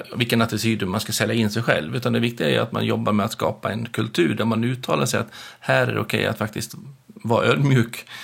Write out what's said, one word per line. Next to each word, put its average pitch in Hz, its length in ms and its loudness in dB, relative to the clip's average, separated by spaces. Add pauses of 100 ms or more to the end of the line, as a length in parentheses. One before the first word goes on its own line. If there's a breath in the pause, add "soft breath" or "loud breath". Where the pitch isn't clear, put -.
(160)
vilken 117 260 2
attityd 113 460 0
man 95 120 -2
ska - 120 -6
sälja 113 240 0
in 113 160 2
sig 113 120 -2
själv, 104 320 0
utan 123 180 0
det 117 60 2
viktiga 120 300 0
är 123 100 4
att 117 120 0
man 107 140 -2
jobbar 110 260 0
med 104 140 2
att 110 60 -4
skapa - 400 -2
en 113 140 -6
kultur 117 500 0
där 110 100 0
man 113 180 2
uttalar 131 420 0
sig 120 140 0
att - 80 -4 (320 loud breath)
här 131 280 2
är 117 60 -2
det 107 60 0
okej 104 280 0
att 107 100 -2
faktiskt - 340 -6 (520)
vara 113 220 2
ödmjuk. 131 600 2 (180 loud breath)